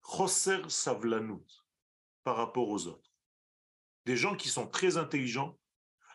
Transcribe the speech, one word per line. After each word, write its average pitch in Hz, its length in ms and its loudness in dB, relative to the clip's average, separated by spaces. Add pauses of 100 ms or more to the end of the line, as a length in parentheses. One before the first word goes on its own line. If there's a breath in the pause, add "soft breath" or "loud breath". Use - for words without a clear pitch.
Choser - 640 0
Savlanut, 110 760 -2 (760)
par 120 120 0
rapport 117 320 0
aux 92 200 -2
autres. - 200 -14 (960)
Des 123 120 0
gens 180 180 2
qui - 140 -6
sont 120 180 0
très 180 300 2
intelligents 135 600 -2 (580 loud breath)